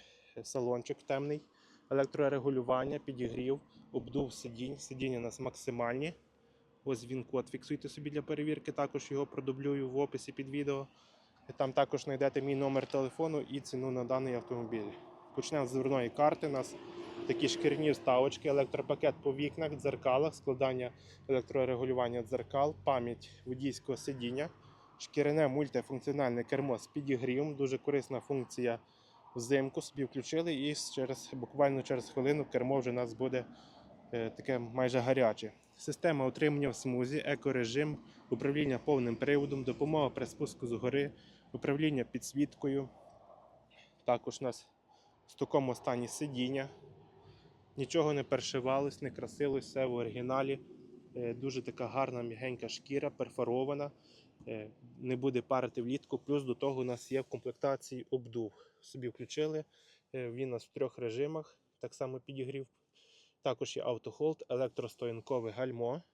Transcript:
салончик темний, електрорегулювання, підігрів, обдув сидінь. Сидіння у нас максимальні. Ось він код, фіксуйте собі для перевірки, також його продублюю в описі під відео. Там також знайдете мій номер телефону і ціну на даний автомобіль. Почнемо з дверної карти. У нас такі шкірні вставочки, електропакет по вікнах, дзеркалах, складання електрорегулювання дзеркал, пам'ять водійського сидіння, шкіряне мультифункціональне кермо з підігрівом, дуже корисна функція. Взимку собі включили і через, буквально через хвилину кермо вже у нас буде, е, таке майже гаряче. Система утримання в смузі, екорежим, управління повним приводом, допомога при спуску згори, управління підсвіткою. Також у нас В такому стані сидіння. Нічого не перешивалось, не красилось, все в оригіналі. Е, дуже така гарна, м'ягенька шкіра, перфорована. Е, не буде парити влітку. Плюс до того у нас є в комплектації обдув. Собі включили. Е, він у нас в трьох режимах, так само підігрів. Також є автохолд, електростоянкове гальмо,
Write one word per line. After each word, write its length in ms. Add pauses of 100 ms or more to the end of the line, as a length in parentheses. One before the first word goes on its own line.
(420)
салончик 600
темний, 380 (500)
електрорегулювання, 1080
підігрів, 640 (320)
обдув 400
сидінь. 460
Сидіння 400
у 20
нас 200
максимальні. 760 (680)
Ось 200
він 200
код, 240
фіксуйте 400
собі 220
для 120
перевірки, 500
також 380
його 160
продублюю 640
в 80
описі 340
під 160
відео. 380 (680)
Там 160
також 320
знайдете 380
мій 120
номер 320
телефону 540
і 200
ціну 300
на 140
даний 300
автомобіль. 560 (440)
Почнемо 320
з 60
дверної 380
карти. 360
У 40
нас 240 (520)
такі 220
шкірні 420
вставочки, 580
електропакет 760
по 120
вікнах, 400
дзеркалах, 600
складання 560 (380)
електрорегулювання 960
дзеркал, 520 (100)
пам'ять 460 (140)
водійського 520
сидіння, 520 (500)
шкіряне 500
мультифункціональне 960
кермо 340
з 80
підігрівом, 680
дуже 240
корисна 420
функція. 580 (580)
Взимку 460
собі 220
включили 500
і 200 (200)
через, 380
буквально 500
через 280
хвилину 340
кермо 340
вже 120
у 20
нас 200
буде, 320 (680)
е, 180
таке 280
майже 400
гаряче. 540 (240)
Система 500
утримання 420
в 80
смузі, 480
екорежим, 760 (320)
управління 480
повним 380
приводом, 480
допомога 460
при 160
спуску 400
згори, 440 (420)
управління 520
підсвіткою. 840 (1160)
Також 360
у 40
нас 240 (580)
В 80
такому 400
стані 340
сидіння. 600 (1080)
Нічого 360
не 120
перешивалось, 800
не 80
красилось, 560
все 200
в 80
оригіналі. 640 (560)
Е, 180
дуже 280
така 240
гарна, 360
м'ягенька 460
шкіра, 420
перфорована. 800 (580)
Е, 220 (280)
не 180
буде 260
парити 400
влітку. 360
Плюс 260
до 100
того 260
у 40
нас 280
є 80
в 40
комплектації 840
обдув. 420 (280)
Собі 280
включили. 560 (500)
Е, 160
він 180
у 40
нас 140
в 40
трьох 280
режимах, 600 (220)
так 140
само 260
підігрів. 460 (760)
Також 340
є 60
автохолд, 640
електростоянкове 1040
гальмо, 520 (120)